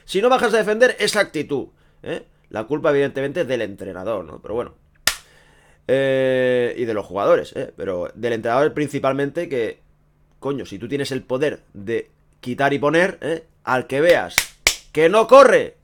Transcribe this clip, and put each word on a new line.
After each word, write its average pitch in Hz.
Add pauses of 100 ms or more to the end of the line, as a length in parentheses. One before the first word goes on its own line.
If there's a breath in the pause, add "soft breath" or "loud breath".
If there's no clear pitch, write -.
Si -
no 233
bajas 240
a 226
defender, 220
es 208
actitud, 143 (340)
¿eh? - (240)
La 110
culpa, 151
evidentemente, 139
es 127
del 120
entrenador, 95
¿no? 69
Pero -
bueno. 117 (1120 soft breath)
Eh, 127
y 120
de 113
los 98
jugadores, 101
¿eh? -
Pero 90
del 117
entrenador 117
principalmente 143
que, 120 (580)
coño, 135
si 95
tú 113
tienes 139
el 131
poder 131 (100)
de 110 (300)
quitar 139
y 139
poner, 165
¿eh? 156 (180)
Al 123
que 135
veas 143 (580)
que 160
no 220
corre, 226